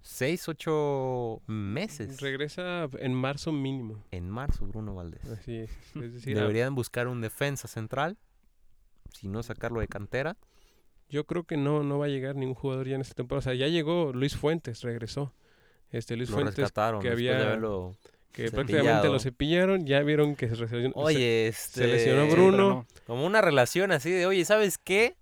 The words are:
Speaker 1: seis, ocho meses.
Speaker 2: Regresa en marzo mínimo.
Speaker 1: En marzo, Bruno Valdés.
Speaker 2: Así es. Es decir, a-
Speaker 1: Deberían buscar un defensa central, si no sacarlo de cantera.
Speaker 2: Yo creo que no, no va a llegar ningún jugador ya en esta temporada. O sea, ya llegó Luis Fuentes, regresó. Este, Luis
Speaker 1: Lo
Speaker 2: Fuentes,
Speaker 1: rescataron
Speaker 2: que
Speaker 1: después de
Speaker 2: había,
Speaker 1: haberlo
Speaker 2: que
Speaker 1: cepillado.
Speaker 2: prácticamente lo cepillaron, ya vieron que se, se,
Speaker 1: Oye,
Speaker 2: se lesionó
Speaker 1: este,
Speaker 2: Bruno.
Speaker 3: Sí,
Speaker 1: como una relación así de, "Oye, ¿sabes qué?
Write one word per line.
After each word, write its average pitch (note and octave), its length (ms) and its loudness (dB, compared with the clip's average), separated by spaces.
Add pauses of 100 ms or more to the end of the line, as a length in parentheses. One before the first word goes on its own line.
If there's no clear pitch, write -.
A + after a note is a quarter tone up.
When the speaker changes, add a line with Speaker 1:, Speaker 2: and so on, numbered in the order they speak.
Speaker 1:
seis, - 480 -4
ocho C3+ 960 -2
meses. A2 720 -6
Speaker 2:
Regresa D3+ 680 -6 (120)
en C3 140 -4
marzo C3 380 -4
mínimo. C3+ 600 -6
Speaker 1:
En F2+ 180 -8
marzo, A#2 360 -2
Bruno G2+ 300 -8
Valdés. E2+ 300 -12
Speaker 2:
Así A#2 320 -12
es. A2 140 -12 (240)
Es A#2+ 180 -12
decir, B2 240 -6
a- G#2 40 2
Speaker 1:
Deberían A2+ 340 0
buscar A#2+ 320 -4
un B2 140 -4
defensa C3 460 -4
central, C3+ 500 -6 (960)
si - 140 -14
no G#2 160 -6
sacarlo A2+ 380 -6
de A2 60 -2
cantera. B2+ 500 -6 (720)
Speaker 2:
Yo D3 160 -4
creo E3 180 -4
que E3+ 140 -6
no, D3 260 0
no C#3+ 160 0
va D3 60 -2
a D3 40 0
llegar C#3 260 -4
ningún C3 200 -4
jugador C3 320 -4
ya C3+ 80 -2
en C3+ 60 -4
esta C3 140 -10
temporada. B2+ 240 -4
O C3 40 -4
sea, C3 100 -2
ya C3 140 0
llegó E3 460 0
Luis C3 220 -2
Fuentes, D3 460 -2
regresó. A#2+ 520 -6 (560)
Este, A#2 280 -6
Luis B2 120 -4
Speaker 1:
Lo G#2+ 60 -2
Speaker 2:
Fuentes, G2+ 220 0
Speaker 1:
rescataron G#2+ 440 0
Speaker 2:
que B2 100 0
Speaker 1:
después A#2 120 0
de B2 100 2
Speaker 2:
había, B2+ 140 2
Speaker 1:
haberlo G#2+ 480 -2 (380)
Speaker 2:
que A#2 160 -4
Speaker 1:
cepillado. C3 160 -2
Speaker 2:
prácticamente A#2+ 440 4
lo C3 100 2
cepillaron, E3+ 680 2
ya C#3 160 4
vieron D3 340 4
que B2+ 140 -2
se, A2+ 180 -4
se, A#2+ 280 0
Speaker 1:
Oye, B2 580 4
Speaker 2:
se - 340 0
lesionó A#2 360 6
Speaker 1:
este, D3+ 120 6
Speaker 2:
Bruno. F#3+ 580 6
Speaker 3:
Sí, - 140 -20
Speaker 1:
como B2 180 -2
una G3+ 160 4
relación F3 520 4
así D#3 180 0
de, F3+ 140 2
"Oye, F#3 180 4
¿sabes G#3 340 4
qué? A3 440 2